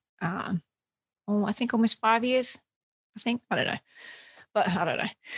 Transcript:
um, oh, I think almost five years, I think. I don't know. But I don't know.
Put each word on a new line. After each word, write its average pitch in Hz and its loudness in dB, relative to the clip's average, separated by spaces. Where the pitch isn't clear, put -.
um, 170 -4
oh, 208 0
I 208 -2
think 240 -4
almost 226 4
five 226 4
years, 254 0
I - -8
think. 240 -2
I - -2
don't 127 0
know. - -2
But 208 2
I 175 2
don't - 0
know. - -2